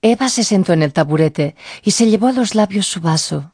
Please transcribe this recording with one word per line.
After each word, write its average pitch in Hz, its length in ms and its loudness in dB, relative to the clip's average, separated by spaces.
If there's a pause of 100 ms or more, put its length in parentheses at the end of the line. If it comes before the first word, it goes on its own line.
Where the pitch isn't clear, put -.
Eva 233 260 2
se 240 160 -2
sentó 185 280 2
en 160 100 2
el 147 100 0
taburete 156 640 0 (260)
y 208 100 0
se 233 140 2
llevó 220 220 2
a 262 40 0
los 247 220 -2
labios 202 320 0
su - 140 -8
vaso 160 540 -4